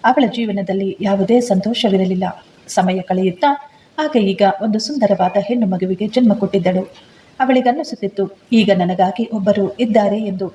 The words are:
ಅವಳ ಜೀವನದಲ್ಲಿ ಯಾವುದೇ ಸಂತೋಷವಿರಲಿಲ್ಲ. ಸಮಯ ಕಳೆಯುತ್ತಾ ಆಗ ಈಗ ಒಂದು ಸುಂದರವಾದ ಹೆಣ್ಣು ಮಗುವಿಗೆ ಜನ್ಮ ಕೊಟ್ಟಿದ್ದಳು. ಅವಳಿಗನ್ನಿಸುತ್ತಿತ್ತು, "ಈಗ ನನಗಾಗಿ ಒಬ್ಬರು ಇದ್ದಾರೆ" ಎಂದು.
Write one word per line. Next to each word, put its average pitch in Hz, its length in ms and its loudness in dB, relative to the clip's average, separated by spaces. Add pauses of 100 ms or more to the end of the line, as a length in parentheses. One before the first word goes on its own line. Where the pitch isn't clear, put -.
ಅವಳ 254 180 4 (120)
ಜೀವನದಲ್ಲಿ 196 640 -2
ಯಾವುದೇ 202 380 2
ಸಂತೋಷವಿರಲಿಲ್ಲ. 190 1040 0 (220)
ಸಮಯ 185 340 0
ಕಳೆಯುತ್ತಾ 190 720 -2 (280)
ಆಗ 302 160 -4
ಈಗ 196 260 2 (200)
ಒಂದು 214 180 0
ಸುಂದರವಾದ 202 580 0
ಹೆಣ್ಣು 220 300 0
ಮಗುವಿಗೆ 185 400 -2
ಜನ್ಮ 226 260 4
ಕೊಟ್ಟಿದ್ದಳು. 185 580 0 (480)
ಅವಳಿಗನ್ನಿಸುತ್ತಿತ್ತು, 254 1000 -2 (120)
"ಈಗ 214 260 4
ನನಗಾಗಿ 185 560 0
ಒಬ್ಬರು 202 420 0
ಇದ್ದಾರೆ" 214 480 0
ಎಂದು. 190 320 -6